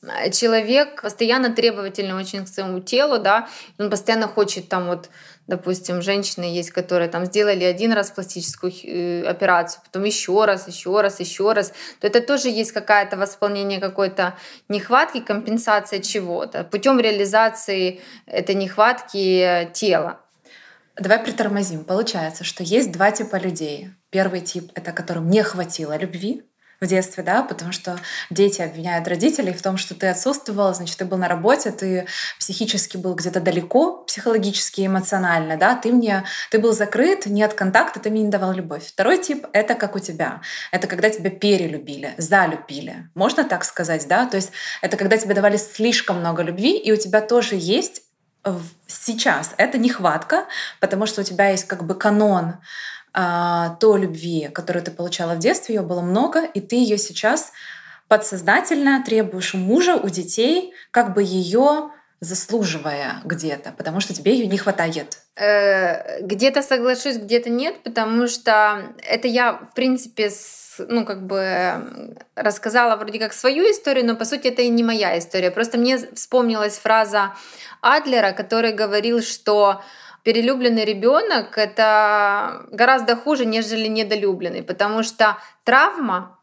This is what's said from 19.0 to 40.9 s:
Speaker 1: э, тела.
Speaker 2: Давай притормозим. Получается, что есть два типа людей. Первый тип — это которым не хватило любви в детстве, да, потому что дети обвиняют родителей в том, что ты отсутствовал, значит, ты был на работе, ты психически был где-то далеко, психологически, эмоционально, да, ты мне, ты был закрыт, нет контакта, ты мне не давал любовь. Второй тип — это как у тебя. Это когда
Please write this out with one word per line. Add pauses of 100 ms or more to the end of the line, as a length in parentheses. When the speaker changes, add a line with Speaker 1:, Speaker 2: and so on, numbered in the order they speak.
Speaker 1:
э,
тела. (840)
Speaker 2:
Давай
притормозим.
Получается,
что
есть
два
типа
людей. (220)
Первый
тип —
это
которым
не
хватило
любви (380)
в
детстве,
да,
потому
что (320)
дети
обвиняют
родителей
в
том,
что
ты
отсутствовал,
значит,
ты
был
на
работе,
ты (340)
психически
был
где-то
далеко,
психологически,
эмоционально,
да,
ты
мне, (280)
ты
был
закрыт,
нет
контакта,
ты
мне
не
давал
любовь.
Второй
тип —
это
как
у
тебя. (300)
Это
когда